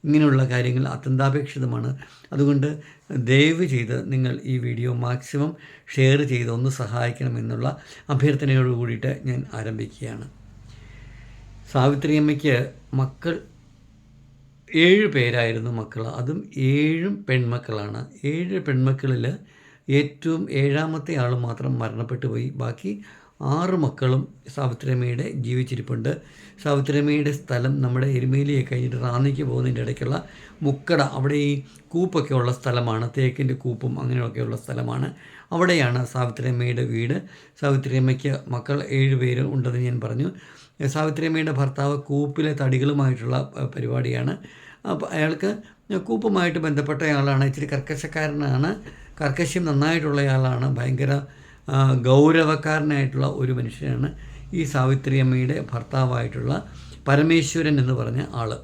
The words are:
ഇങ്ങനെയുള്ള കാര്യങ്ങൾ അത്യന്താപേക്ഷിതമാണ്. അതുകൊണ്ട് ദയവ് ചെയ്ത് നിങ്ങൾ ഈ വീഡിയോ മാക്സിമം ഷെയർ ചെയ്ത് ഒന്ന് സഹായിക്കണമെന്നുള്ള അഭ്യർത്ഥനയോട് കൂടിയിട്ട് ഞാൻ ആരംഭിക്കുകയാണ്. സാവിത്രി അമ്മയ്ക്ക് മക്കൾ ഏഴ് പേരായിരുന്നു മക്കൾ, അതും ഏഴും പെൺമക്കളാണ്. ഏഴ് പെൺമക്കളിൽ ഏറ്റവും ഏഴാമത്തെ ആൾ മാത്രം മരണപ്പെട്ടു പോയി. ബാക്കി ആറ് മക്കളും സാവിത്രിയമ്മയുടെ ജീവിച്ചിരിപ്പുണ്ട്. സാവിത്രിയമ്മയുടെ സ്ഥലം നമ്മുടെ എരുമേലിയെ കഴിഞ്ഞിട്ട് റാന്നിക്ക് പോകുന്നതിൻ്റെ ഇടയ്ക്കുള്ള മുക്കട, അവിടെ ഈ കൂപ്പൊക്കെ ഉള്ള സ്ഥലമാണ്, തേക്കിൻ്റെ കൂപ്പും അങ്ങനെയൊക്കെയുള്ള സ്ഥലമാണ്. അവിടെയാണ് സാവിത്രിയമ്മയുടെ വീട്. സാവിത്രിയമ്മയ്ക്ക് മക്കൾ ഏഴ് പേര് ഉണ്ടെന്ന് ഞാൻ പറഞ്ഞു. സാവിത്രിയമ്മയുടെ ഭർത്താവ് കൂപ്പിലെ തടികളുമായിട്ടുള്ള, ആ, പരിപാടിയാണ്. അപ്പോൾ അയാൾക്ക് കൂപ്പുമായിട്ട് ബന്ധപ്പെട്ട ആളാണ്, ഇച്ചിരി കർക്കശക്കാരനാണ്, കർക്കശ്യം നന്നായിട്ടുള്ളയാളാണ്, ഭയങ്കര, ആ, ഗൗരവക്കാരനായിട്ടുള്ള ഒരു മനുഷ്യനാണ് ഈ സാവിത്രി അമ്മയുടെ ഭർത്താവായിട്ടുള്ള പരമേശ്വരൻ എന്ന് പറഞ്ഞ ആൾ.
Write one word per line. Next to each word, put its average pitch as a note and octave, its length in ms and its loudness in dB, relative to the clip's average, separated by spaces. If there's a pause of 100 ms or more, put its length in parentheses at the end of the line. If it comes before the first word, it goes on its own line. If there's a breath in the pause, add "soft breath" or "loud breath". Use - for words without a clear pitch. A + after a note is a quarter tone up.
ഇങ്ങനെയുള്ള D3 460 6
കാര്യങ്ങൾ B2 380 0
അത്യന്താപേക്ഷിതമാണ്. C3 1000 0 (420 loud breath)
അതുകൊണ്ട് C#3+ 360 4 (600 loud breath)
ദയവ് D#3 380 4
ചെയ്ത് B2 320 -2 (140)
നിങ്ങൾ B2+ 220 0 (100)
ഈ C3 140 -4
വീഡിയോ A#2+ 360 -2
മാക്സിമം C3 580 -2 (440 loud breath)
ഷെയർ C3+ 280 6
ചെയ്ത് A#2+ 280 -2
ഒന്ന് B2 180 0
സഹായിക്കണമെന്നുള്ള A#2+ 960 -4 (420 loud breath)
അഭ്യർത്ഥനയോട് C3+ 680 4
കൂടിയിട്ട് A#2+ 320 -2 (140)
ഞാൻ B2+ 160 -2 (120)
ആരംഭിക്കുകയാണ്. A2+ 760 -8 (1400 loud breath)
സാവിത്രി C#3+ 460 2
അമ്മയ്ക്ക് D3 400 2 (360)
മക്കൾ C3+ 420 -2 (1300)
ഏഴ് F#3 380 6
പേരായിരുന്നു A#2+ 640 0
മക്കൾ, A2 360 -6
അതും C#3 320 -4 (320)
ഏഴും D#3+ 420 2 (140)
പെൺമക്കളാണ്. A#2 760 -2 (240)
ഏഴ് F3 340 -2
പെൺമക്കളിൽ C3 680 0 (640 loud breath)
ഏറ്റവും D3 640 0
ഏഴാമത്തെ D3 640 0
ആൾ B2 240 0
മാത്രം A#2+ 400 -4
മരണപ്പെട്ടു A2+ 480 -6
പോയി. A#2 220 -4
ബാക്കി B2+ 420 -6 (580 loud breath)
ആറ് F3+ 260 0
മക്കളും C3+ 460 2 (280)
സാവിത്രിയമ്മയുടെ B2 840 -2
ജീവിച്ചിരിപ്പുണ്ട്. B2 760 -4 (540 loud breath)
സാവിത്രിയമ്മയുടെ D3 680 2
സ്ഥലം C3 500 -2
നമ്മുടെ B2+ 260 2
എരുമേലിയെ C3+ 560 2
കഴിഞ്ഞിട്ട് B2 380 -2
റാന്നിക്ക് C3+ 420 0
പോകുന്നതിൻ്റെ B2+ 380 0
ഇടയ്ക്കുള്ള B2 340 -2 (480 loud breath)
മുക്കട, D3 380 0
അവിടെ C#3 340 0
ഈ C#3+ 180 2 (340 loud breath)
കൂപ്പൊക്കെ E3+ 460 0
ഉള്ള B2 180 2
സ്ഥലമാണ്, A#2+ 640 0
തേക്കിൻ്റെ C3 380 0
കൂപ്പും B2+ 440 -4
അങ്ങനെയൊക്കെയുള്ള A#2+ 580 -2
സ്ഥലമാണ്. - 520 -4 (420 loud breath)
അവിടെയാണ് D3+ 540 2
സാവിത്രിയമ്മയുടെ B2 800 -2
വീട്. A#2+ 320 -2 (440 loud breath)
സാവിത്രിയമ്മയ്ക്ക് C3 720 2 (140)
മക്കൾ C3+ 320 -4 (100)
ഏഴ് C3+ 260 4
പേര് B2 380 0
ഉണ്ടെന്ന് B2 260 0
ഞാൻ B2 220 0
പറഞ്ഞു. A#2+ 280 -2 (580 loud breath)
സാവിത്രിയമ്മയുടെ D#3 640 0
ഭർത്താവ് C#3 500 0
കൂപ്പിലെ C#3+ 520 -2
തടികളുമായിട്ടുള്ള, C3 840 2 (180)
ആ, C3+ 100 -4
പരിപാടിയാണ്. B2+ 680 -2 (580 loud breath)
അപ്പോൾ D3+ 200 -4
അയാൾക്ക് D#3+ 380 0 (580 loud breath)
കൂപ്പുമായിട്ട് G3 520 2
ബന്ധപ്പെട്ട D3 440 -2
ആളാണ്, C#3 420 2
ഇച്ചിരി C#3 260 -2
കർക്കശക്കാരനാണ്, D3 960 -2 (520 loud breath)
കർക്കശ്യം D#3 440 0
നന്നായിട്ടുള്ളയാളാണ്, C#3 1120 2
ഭയങ്കര, C3 380 0 (540 loud breath)
ആ, C3+ 120 2 (140)
ഗൗരവക്കാരനായിട്ടുള്ള D3 1300 4
ഒരു C3+ 260 0
മനുഷ്യനാണ് B2 540 -4 (460 loud breath)
ഈ F3 100 0
സാവിത്രി C3+ 560 2
അമ്മയുടെ B2+ 380 2 (140)
ഭർത്താവായിട്ടുള്ള B2 800 -2 (540 loud breath)
പരമേശ്വരൻ D#3 720 4
എന്ന് B2+ 140 2
പറഞ്ഞ A#2+ 280 -2 (120)
ആൾ. A2+ 180 -4 (120)